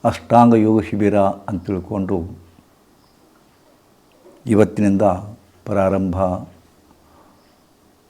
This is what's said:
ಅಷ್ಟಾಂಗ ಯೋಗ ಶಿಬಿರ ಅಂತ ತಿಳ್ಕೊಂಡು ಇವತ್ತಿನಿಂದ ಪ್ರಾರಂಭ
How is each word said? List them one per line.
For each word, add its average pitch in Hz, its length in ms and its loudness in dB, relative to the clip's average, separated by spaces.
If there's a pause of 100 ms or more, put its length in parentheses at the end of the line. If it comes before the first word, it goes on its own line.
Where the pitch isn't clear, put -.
ಅಷ್ಟಾಂಗ 117 500 4
ಯೋಗ 110 280 2
ಶಿಬಿರ 104 360 0
ಅಂತ 98 480 -4
ತಿಳ್ಕೊಂಡು 92 720 -6 (2000)
ಇವತ್ತಿನಿಂದ 104 560 2 (640)
ಪ್ರಾರಂಭ 95 520 -2 (1900)